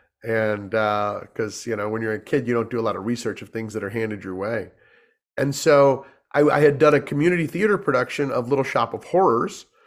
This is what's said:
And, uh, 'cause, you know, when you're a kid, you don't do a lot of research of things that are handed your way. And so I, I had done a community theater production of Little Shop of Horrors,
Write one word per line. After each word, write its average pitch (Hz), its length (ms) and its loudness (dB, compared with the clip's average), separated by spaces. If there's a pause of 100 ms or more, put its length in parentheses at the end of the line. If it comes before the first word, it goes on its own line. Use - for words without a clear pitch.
(240)
And, 107 500 -2
uh, 104 460 -2 (140)
'cause, 107 320 -8
you 113 100 -4
know, 104 140 -4
when 110 100 -4
you're 110 140 -4
a 107 40 -6
kid, 123 300 -2
you 120 60 0
don't 113 160 -2
do 117 100 -4
a 113 80 -2
lot 95 80 -2
of 95 80 -8
research 113 380 -6
of 107 80 -18
things 113 240 -8
that 104 100 -6
are 98 60 -8
handed 107 340 -6
your 92 100 -8
way. 98 380 -6 (640)
And 135 180 -2
so 139 520 4 (260)
I, 143 120 2
I 139 160 4
had 143 180 6
done 151 160 6
a 143 60 4
community 160 460 0
theater 208 300 0
production 135 540 -2
of 120 180 -2
Little 135 160 2
Shop 117 300 0
of - 100 -12
Horrors, 165 640 2 (200)